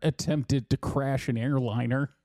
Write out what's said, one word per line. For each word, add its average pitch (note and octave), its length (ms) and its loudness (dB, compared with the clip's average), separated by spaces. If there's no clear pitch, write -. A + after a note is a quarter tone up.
attempted D3 680 0
to C#3 60 4
crash C3+ 520 -2
an A#2+ 100 0
airliner. B2 720 0